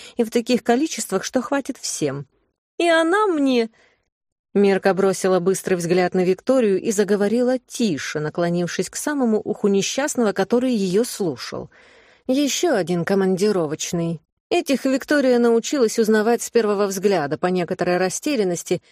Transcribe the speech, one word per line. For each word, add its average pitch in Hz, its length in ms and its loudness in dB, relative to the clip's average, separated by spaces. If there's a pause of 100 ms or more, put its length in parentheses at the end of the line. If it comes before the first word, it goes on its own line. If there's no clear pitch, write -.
(160)
и 233 80 0
в 220 60 -6
таких 240 340 0
количествах, 240 580 -2
что - 200 -4
хватит 277 340 -4
всем. 143 500 -6 (520)
И 339 100 2
она 330 380 2
мне...» 269 420 0 (840)
Мирка 196 400 4
бросила 185 460 2
быстрый 185 340 0
взгляд 175 400 0
на 185 100 2
Викторию 202 560 2
и - 100 -2
заговорила 214 680 0
тише, 180 600 -4
наклонившись 170 720 -2
к - 60 -12
самому 254 440 0
уху - 280 -2
несчастного, 208 640 0
который 240 400 0
ее 196 320 0
слушал. 135 680 -6 (560)
«Еще 277 480 0
один 175 300 0
командировочный. 175 1160 0 (300)
Этих 285 360 0
Виктория 262 520 2
научилась 233 600 2
узнавать 220 440 2
с - 80 -10
первого 208 360 2
взгляда 190 520 -2
по - 80 -2
некоторой 180 520 0
растерянности 185 920 -2